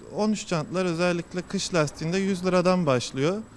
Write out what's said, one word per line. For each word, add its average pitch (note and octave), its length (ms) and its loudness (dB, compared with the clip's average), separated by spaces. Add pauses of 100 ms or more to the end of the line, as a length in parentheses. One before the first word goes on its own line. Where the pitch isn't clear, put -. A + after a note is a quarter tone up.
(160)
on G#3+ 160 2
üç - 140 -4
jantlar E3+ 380 -2
özellikle F3 580 0
kış - 320 -4
lastiğinde D#3+ 440 0
yüz F#3+ 280 0
liradan F3+ 400 2
başlıyor. C3+ 500 0 (200)